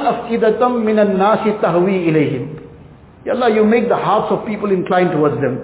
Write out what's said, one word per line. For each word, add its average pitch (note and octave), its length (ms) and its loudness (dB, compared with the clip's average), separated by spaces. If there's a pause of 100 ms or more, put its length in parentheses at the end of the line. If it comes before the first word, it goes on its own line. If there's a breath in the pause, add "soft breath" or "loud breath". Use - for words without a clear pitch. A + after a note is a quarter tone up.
أَفْئِدَةً A3+ 560 0
مِّنَ A3+ 380 0
النَّاسِ G3+ 640 0
تَهْوِي F3+ 480 2
إِلَيْهِمْ. C3+ 500 -2 (680)
Ya - 80 -4
Allah, A#3+ 200 0
you G#3+ 120 2
make A3 240 2
the E3+ 80 2
hearts F#3 340 -2
of F#3 140 -2
people G#3 260 -4
inclined F3+ 400 0
towards D3 300 0
them B2+ 220 -2